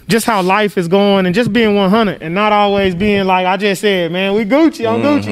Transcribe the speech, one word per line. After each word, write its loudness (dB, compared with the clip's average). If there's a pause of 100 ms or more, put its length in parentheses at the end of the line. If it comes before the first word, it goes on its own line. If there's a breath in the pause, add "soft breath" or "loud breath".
just 0
how 0
life 0
is -2
going 2
and 0
just 0
being 2
one 2
hundred 0
and -6
not 0
always 2
being 0
like, 2
I 0
just -2
said, 0
"Man, -2
we 0
Gucci, 0
I'm -2
Gucci," 0
you -6